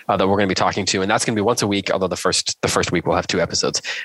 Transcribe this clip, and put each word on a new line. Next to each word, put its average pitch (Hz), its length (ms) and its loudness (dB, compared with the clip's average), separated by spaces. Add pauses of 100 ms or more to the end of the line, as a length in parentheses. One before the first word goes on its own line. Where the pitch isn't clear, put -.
uh, 104 80 2
that 95 140 2
we're 98 80 2
gonna 101 100 2
be 92 80 0
talking 95 300 0
to. 98 160 0
And 98 100 0
that's 117 140 2
gonna 120 100 0
be 104 60 2
once 113 200 2
a 110 60 2
week, 101 240 0
although 95 160 0
the 87 80 -4
first, - 460 -2
the 95 80 0
first 92 240 0
week 85 120 0
we'll 82 120 2
have - 100 0
two 92 140 0
episodes. - 400 -2 (240)